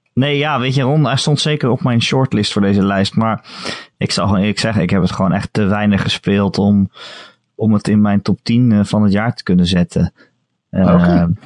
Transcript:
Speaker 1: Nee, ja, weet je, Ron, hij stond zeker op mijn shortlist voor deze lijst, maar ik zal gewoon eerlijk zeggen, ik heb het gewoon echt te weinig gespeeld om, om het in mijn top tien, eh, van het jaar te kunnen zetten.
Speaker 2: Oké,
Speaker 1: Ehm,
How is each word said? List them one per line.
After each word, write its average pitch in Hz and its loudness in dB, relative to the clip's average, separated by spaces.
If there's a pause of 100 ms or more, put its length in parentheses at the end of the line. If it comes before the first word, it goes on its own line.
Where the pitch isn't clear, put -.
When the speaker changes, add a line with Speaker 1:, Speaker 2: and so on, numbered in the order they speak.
(140)
Speaker 1:
Nee, 143 0
ja, 143 -2
weet 127 -2
je, 139 0
Ron, 143 2
hij 131 0
stond 147 0
zeker 147 -2
op 131 -2
mijn 120 0
shortlist 127 0
voor 104 0
deze 98 2
lijst, 98 0
maar 110 -2 (520)
ik - -4
zal 95 -2
gewoon 101 0
eerlijk 101 -2
zeggen, 107 -2
ik 87 -2
heb 95 0
het 90 -2
gewoon 95 -2
echt 98 -4
te 107 0
weinig 101 0
gespeeld - -2
om, 101 2 (640)
om 110 0
het 104 0
in 104 2
mijn 101 2
top 98 -2
tien, 120 2
eh, 104 4
van 107 0
het 104 2
jaar 110 -2
te - -16
kunnen 90 2
zetten. 87 0 (580)
Speaker 2:
Oké, 92 -2 (100)
Speaker 1:
Ehm, 87 2 (160)